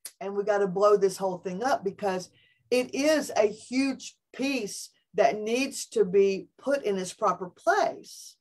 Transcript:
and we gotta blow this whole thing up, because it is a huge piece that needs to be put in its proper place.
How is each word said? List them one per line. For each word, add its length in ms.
and 140
we 100
gotta 220
blow 300
this 200
whole 220
thing 240
up, 220
because 460
it 240
is 420
a 100
huge 720
piece 580
that 240
needs 480
to 180
be 520
put 280
in 120
its 160
proper 380
place. 920